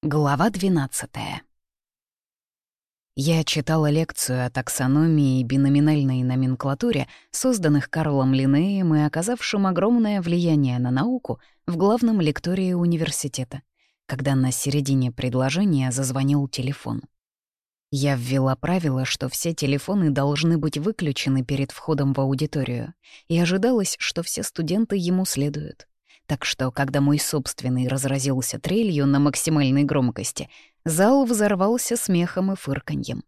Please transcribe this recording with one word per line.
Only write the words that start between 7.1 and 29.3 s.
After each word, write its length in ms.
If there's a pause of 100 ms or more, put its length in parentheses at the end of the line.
созданных 640
Карлом 420
Линнеем 600
и 60
оказавшим 680
огромное 560
влияние 560
на 100
науку 500 (280)
в 100
главном 440
лектории 520
университета, 880 (460)
когда 260
на 180
середине 600
предложения 800
зазвонил 560
телефон. 560 (880)
Я 240
ввела 400
правило, 500
что 240
все 240
телефоны 560
должны 480
быть 220
выключены 680
перед 240
входом 460
в 40
аудиторию, 760 (320)
и 100
ожидалось, 600
что 240
все 180
студенты 540
ему 300
следуют. 600 (400)
Так 200
что, 260
когда 300
мой 160
собственный 720
разразился 720
трелью 480
на 100
максимальной 680